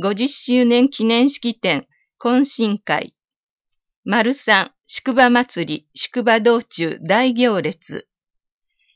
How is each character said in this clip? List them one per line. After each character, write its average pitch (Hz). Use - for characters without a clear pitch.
五 196
十 226
周 247
年 240
記 -
念 233
式 233
典 156
懇 254
親 214
会。 -
丸 233
三、 208
宿 -
場 247
祭 240
り、 -
宿 -
場 226
道 233
中 160
大 233
行 226
列。 -